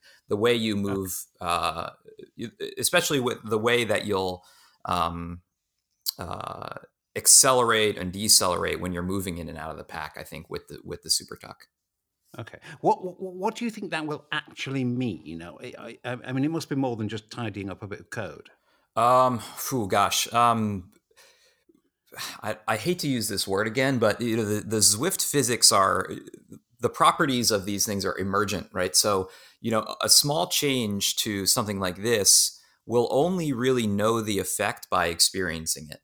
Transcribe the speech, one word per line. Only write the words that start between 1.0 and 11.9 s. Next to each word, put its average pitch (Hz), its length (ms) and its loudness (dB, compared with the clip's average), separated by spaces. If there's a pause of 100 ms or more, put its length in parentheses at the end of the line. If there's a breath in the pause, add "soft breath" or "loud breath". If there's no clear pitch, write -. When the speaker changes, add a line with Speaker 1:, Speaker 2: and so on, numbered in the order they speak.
Speaker 1:
uh, 85 480 -2 (460)
you, 110 160 -10 (260)
especially 156 420 2
with 120 240 0
the 110 140 0
way 120 260 4
that 104 220 0
you'll, 95 380 -2 (420 soft breath)
um, 85 560 -2 (760)
uh, - 600 -10 (380)
accelerate 113 840 6
and 90 140 -6
decelerate 90 680 2
when 90 120 -4
you're 87 100 -4
moving 92 360 -4
in 80 100 -10
and 78 100 -12
out 78 140 -10
of 76 40 -12
the 76 80 -14
pack, 76 320 -10
I - 60 -12
think, 78 260 -16
with - 200 -10
the, 73 160 -14
with - 180 -10
the 82 80 -4
Super - 240 -4
Tuck. - 320 -18 (720)